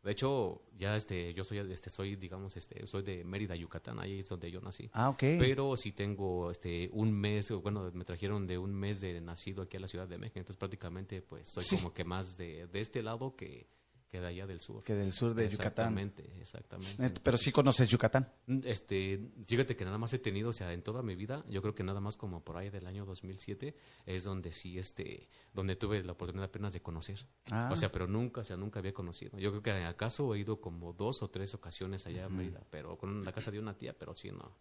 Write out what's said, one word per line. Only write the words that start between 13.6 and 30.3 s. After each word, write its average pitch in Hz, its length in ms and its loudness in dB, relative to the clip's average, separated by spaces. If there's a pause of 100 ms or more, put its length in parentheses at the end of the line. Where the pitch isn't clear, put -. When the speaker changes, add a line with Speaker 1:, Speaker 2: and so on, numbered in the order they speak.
Speaker 1:
que 92 100 -6
de 90 60 -2
allá 90 220 -4
del 90 120 -6
sur. 107 240 -10
Speaker 2:
Que 110 120 2
del 98 180 2
sur 117 220 4
de 113 120 4
Yucatán. 110 520 2
Speaker 1:
Exactamente, 98 420 -6
exactamente. 95 520 -8
Speaker 2:
Eh, - 20 -6 (280)
pero 123 140 8
sí - 120 6
Speaker 1:
Entonces, - 40 -2
Speaker 2:
conoces 131 360 10
Yucatán. 117 380 8 (200)
Speaker 1:
mm, 131 160 4
este, 98 560 2 (260)
fíjate 113 300 4
que 98 100 -2
nada 98 140 0
más 117 140 0
he 127 40 2
tenido, 104 320 0
o 113 40 0
sea, 87 200 -2
en 87 80 -4
toda 120 220 -2
mi 104 100 0
vida, 110 340 -4
yo 98 140 0
creo 104 140 2
que 101 80 0
nada 98 160 0
más 104 180 -2
como 90 260 -4
por 82 140 -6
ahí 98 140 -4
del 90 160 -8
año 98 180 -6
dos 95 180 -8
mil 95 140 -8
siete 104 380 -6 (320)
es 92 160 0
donde 92 280 -2
sí, 90 280 -4
este, - 500 -6 (240)
donde 95 220 2
tuve 101 280 2
la 87 100 -4
oportunidad 90 320 -2
apenas 98 280 -4
de 90 80 -6
conocer. 87 420 -6 (280)
Speaker 2:
Ah. 117 200 2
Speaker 1:
O 190 40 4
sea, 160 160 4
pero 90 160 0
nunca, 120 340 0
o - 20 -6
sea, 92 140 -6
nunca 101 220 -4
había 95 160 -2
conocido. 95 420 -6
Yo 98 140 2
creo 104 100 -2
que 113 100 2 (140)
acaso 117 480 0